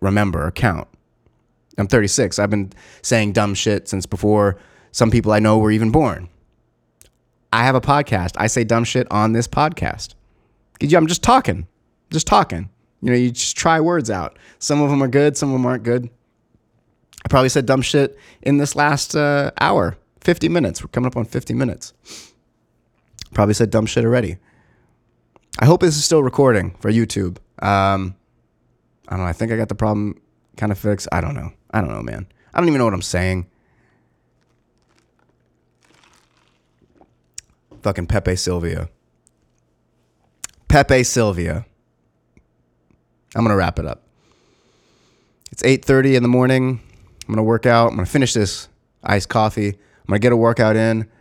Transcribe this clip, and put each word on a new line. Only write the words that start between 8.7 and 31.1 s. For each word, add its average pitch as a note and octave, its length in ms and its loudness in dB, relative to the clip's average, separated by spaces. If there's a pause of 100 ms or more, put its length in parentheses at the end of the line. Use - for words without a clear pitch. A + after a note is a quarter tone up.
shit B2 260 -2
on G#2+ 240 0
this A#2+ 140 -2
podcast. - 640 -4 (680)
I'm D#3+ 260 4
just E3+ 160 -4
talking. A#3 420 2 (460)
Just D#3 160 -4
talking. G2 420 0 (320)
You B2+ 80 -2
know, B2 80 2
you B2 140 2
just - 260 -6
try D#3+ 220 0
words D#3 320 0
out. F2+ 260 -6 (220)
Some D3 240 0
of C#3+ 80 0
them C#3 100 2
are C3+ 60 0
good. C#3+ 280 2
Some C#3+ 140 -2
of C3+ 40 -2
them B2+ 120 0
aren't B2 160 -2
good. A#2+ 300 -2 (1120)
I - 20 2
probably C3 220 4
said C3 160 0
dumb C3 160 2
shit C#3 380 0 (240)
in C#3+ 140 2
this C#3+ 180 -2
last, D3 400 0
uh, C#3+ 340 0 (100)
hour. B2+ 380 0 (240)
Fifty E3+ 280 0
minutes. D#3 340 -2
We're - 60 -14
coming B2 180 -4
up B2 100 -6
on A2+ 80 -4
fifty B2 300 -6
minutes. B2+ 360 -6 (1400)
Probably G#2 220 2
said G#2+ 160 0
dumb A2 160 0
shit A#2 180 -2
already. A2+ 320 0 (1200)
I B2+ 80 0
hope F3 160 6
this D#3+ 160 2
is D3 80 -4
still D#3+ 160 4
recording A#2 580 2
for G2+ 120 -2
YouTube. G#2 460 0 (260)
Um, G2 500 0 (920)
I - 80 -8
don't F#2 60 -4
know. F2+ 40 -4
I E2+ 80 -4
think A2+ 180 -4
I A2 60 -2
got A2+ 120 -4
the G2+ 60 -6
problem G#2 460 -4 (340)
kinda G#2 200 -4
fixed. G2+ 360 -4